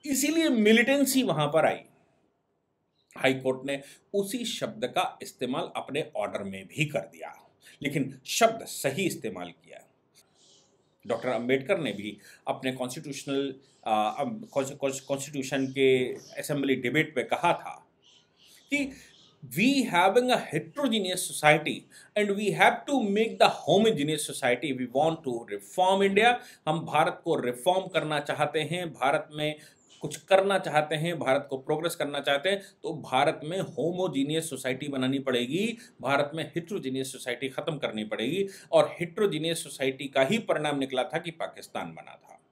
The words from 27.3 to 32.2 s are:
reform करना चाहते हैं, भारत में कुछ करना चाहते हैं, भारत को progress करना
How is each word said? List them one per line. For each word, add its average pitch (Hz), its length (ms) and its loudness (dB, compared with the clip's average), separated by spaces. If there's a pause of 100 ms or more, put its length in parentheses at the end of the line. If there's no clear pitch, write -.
reform 131 500 0
करना 151 340 0
चाहते 147 400 0
हैं, 165 320 -4
भारत 143 400 0
में 151 240 -2 (440)
कुछ 151 160 -8
करना 190 420 4
चाहते 151 360 0
हैं, 160 240 -2
भारत 135 320 2
को 135 80 -4
progress 156 360 -2
करना 143 260 -4